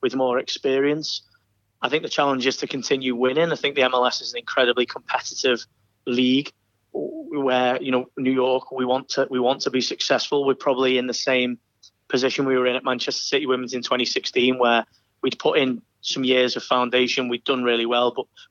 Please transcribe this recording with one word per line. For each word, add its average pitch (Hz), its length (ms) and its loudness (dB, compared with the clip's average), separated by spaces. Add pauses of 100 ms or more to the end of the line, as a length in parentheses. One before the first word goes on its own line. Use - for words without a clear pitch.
with 123 100 0
more 127 240 0
experience. 143 840 -2 (600)
I 123 60 0
think 151 140 -2
the - 60 -6
challenge 135 360 0
is 131 120 0
to 139 100 -6
continue 131 480 -2
winning. 135 360 2
I 147 40 -2
think 143 180 -2
the 139 80 2
M 127 140 2
L 123 100 4
S - 160 0
is - 120 -10
an 123 40 -8
incredibly 123 480 2
competitive - 800 -2 (400)
league 127 460 2 (420)
where, 131 880 -2
you 139 80 -6
know, 127 160 0 (140)
New 131 120 2
York, 131 400 0
we 131 140 -4
want 131 240 0
to, 135 220 0
we 127 80 0
want 131 220 2
to 135 100 -2
be 127 100 2
successful. - 640 0
We're 135 80 4
probably 131 460 2
in 123 80 -2
the 123 80 -2
same 123 420 0 (500)
position 135 380 0
we 135 100 2
were 127 120 2
in 123 80 0
at 127 80 -6
Manchester 127 400 -4
City 143 240 -2
Women's 127 260 -2
in 127 80 -4
twenty 127 240 -2
sixteen, 127 540 0
where 117 260 4 (380)
we'd 131 160 -4
put 156 180 2
in 131 240 0 (200)
some - 220 -6
years 127 320 2
of 120 80 -6
foundation, 127 680 0
we'd 123 160 -6
done 127 180 -2
really 117 240 0
well, 120 280 2
but 131 120 -6 (240)